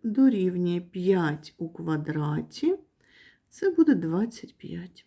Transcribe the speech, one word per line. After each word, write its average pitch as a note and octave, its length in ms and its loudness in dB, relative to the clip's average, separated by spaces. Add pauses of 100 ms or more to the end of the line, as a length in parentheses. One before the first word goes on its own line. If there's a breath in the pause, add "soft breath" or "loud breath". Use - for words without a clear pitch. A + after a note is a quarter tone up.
дорівнює F#3 760 2
п'ять F3 760 0
у E3 120 -8
квадраті, D#3 1040 -2 (760 soft breath)
це - 200 -2
буде D#4 260 4
двадцять F3 600 -4
п'ять. E3+ 500 -14